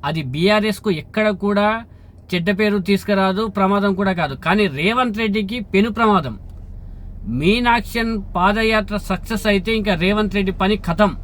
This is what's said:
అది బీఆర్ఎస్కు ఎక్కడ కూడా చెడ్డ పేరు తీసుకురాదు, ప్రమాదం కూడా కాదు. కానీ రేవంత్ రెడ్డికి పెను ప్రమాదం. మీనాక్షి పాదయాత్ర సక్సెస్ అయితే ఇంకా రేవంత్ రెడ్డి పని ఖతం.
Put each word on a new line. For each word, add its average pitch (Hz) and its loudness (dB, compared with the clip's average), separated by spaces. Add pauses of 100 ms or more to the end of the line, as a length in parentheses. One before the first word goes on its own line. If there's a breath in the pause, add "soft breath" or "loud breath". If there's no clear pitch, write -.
అది 160 -4
బీఆర్ఎస్కు 202 0
ఎక్కడ 202 0
కూడా 202 0 (680 soft breath)
చెడ్డ 175 0 (100)
పేరు 208 2
తీసుకురాదు, 196 2
ప్రమాదం 196 0
కూడా 196 0
కాదు. 156 -2
కానీ 190 2
రేవంత్ 208 0
రెడ్డికి 214 -2
పెను 208 2
ప్రమాదం. 190 2 (1080 loud breath)
మీనాక్షి 233 2 (340)
పాదయాత్ర 208 2
సక్సెస్ 196 -4
అయితే 202 2 (100)
ఇంకా 202 0
రేవంత్ 196 0
రెడ్డి 196 0
పని 202 2 (100)
ఖతం. 185 2